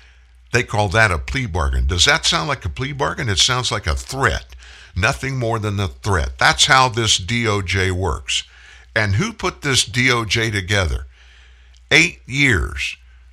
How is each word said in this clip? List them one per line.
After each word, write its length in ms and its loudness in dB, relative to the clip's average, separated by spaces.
They 100 2
call 260 0
that 220 4
a 60 0
plea 280 -4
bargain. 420 0
Does 180 4
that 200 2
sound 220 0
like 180 -4
a 40 -4
plea 240 -6
bargain? 360 -4
It 100 0
sounds 320 0
like 160 -4
a 80 0
threat. 600 -4
Nothing 420 -2
more 220 0
than 200 -2
a 80 0
threat. 500 -2
That's 280 4
how 240 6
this 280 0
D 300 -2
O 140 0
J 300 -2
works. 520 -4
And 220 2
who 160 0
put 300 -6
this 240 0
D 260 0
O 140 0
J 260 -2
together? 540 -2
Eight 360 4
years 720 0